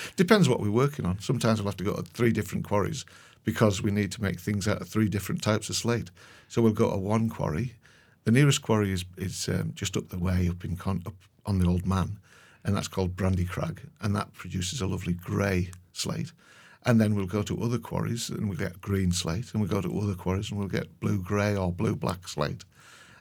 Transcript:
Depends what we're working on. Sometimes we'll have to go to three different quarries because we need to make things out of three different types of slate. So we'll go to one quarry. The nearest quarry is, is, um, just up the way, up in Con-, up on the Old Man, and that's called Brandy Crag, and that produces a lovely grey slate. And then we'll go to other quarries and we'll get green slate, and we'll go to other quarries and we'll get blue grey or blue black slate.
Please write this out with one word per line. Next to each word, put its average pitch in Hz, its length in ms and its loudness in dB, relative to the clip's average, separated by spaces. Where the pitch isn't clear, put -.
Depends 190 320 8
what 123 120 4
we're 104 100 0
working 131 360 2
on. 90 140 0
Sometimes 117 400 2
we'll 101 100 -2
have 95 60 -4
to 90 80 -6
go 101 100 0
to - 80 -4
three 117 300 0
different - 320 -2
quarries 104 400 0
because 107 380 2
we 107 80 2
need 101 220 0
to - 100 -8
make 92 180 -2
things 101 280 -2
out - 120 0
of - 80 -10
three 110 200 2
different 92 340 -2
types 107 280 0
of - 60 -4
slate. 113 340 -2
So - 140 -2
we'll 113 100 6
go 110 180 2
to 98 80 -2
one 110 320 0
quarry. 104 440 -2
The 110 80 4
nearest 139 280 6
quarry 104 320 2
is, 90 140 -2
is, - 320 -6
um, 87 260 -2
just - 220 -6
up - 140 -6
the 95 80 -6
way, 90 320 2
up 87 160 -6
in 87 100 -4
Con-, 92 300 -4
up 90 80 -12
on 98 140 2
the 87 60 4
Old 90 200 2
Man, 95 320 -2
and 101 140 0
that's - 120 -4
called 92 280 -2
Brandy 92 300 2
Crag, - 340 -6
and 101 120 0
that 101 200 -4
produces 92 480 -6
a 95 40 -2
lovely 90 280 -2
grey 95 560 0
slate. - 380 -6
And 117 160 6
then 107 140 4
we'll 98 120 0
go 104 160 0
to 98 200 -4
other 117 160 -2
quarries 113 500 -4
and - 200 -4
we'll 95 100 -4
get 95 240 -6
green 98 300 2
slate, 87 400 -4
and 107 100 0
we'll 90 80 -2
go 101 100 0
to 92 180 -2
other 101 160 0
quarries 92 360 -2
and 101 80 -6
we'll 98 100 -4
get - 320 -6
blue 104 220 0
grey 104 340 2
or 92 160 0
blue 104 240 0
black 92 320 -4
slate. - 360 -4